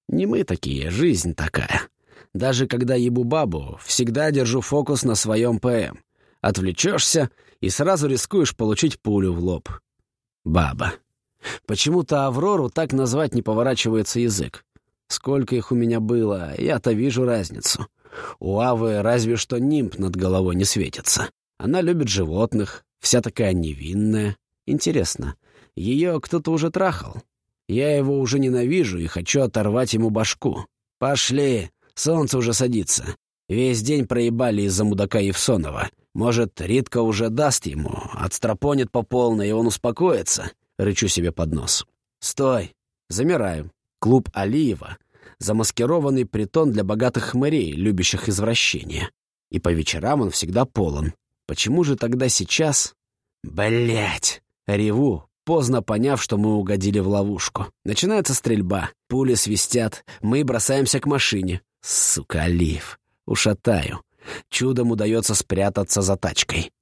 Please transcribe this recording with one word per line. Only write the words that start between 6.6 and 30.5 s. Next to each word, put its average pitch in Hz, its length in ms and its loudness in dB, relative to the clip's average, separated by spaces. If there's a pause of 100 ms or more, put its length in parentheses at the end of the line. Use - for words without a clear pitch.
и - 80 0
сразу 151 380 2
рискуешь 139 480 0
получить 113 440 0
пулю 98 340 2
в 85 60 -4
лоб. 87 300 -2 (760)
Баба. 76 480 0 (720)
Почему-то 143 640 0
Аврору 147 420 0
так 160 240 -4
назвать 131 400 0
не 120 80 0
поворачивается 113 800 0
язык. 98 460 -2 (420)
Сколько 131 480 -2
их 117 160 -2
у 127 40 2
меня 117 240 2
было, 107 580 0
я-то 127 340 0
вижу 123 340 0
разницу. 95 600 -2 (520)
У 98 200 0
Авы 113 420 2
разве 117 340 2
что 120 240 -4
нимб 135 380 0
над 92 180 -2
головой 92 400 2
не 95 100 2
светится. - 640 -2 (280)
Она 175 240 0
любит 165 260 2
животных, 98 760 -2 (160)
вся - 220 2
такая 104 320 0
невинная. 95 840 -2 (280)
Интересно, 110 720 -2 (400)
ее 151 440 0
кто-то 165 320 -2
уже 160 180 0
трахал? 165 520 -2 (460)
Я 143 280 0
его 139 240 2
уже 135 200 0
ненавижу 123 600 2
и 82 80 -2
хочу 87 340 0
оторвать 113 520 0
ему 113 160 2
башку. 107 560 -2 (340)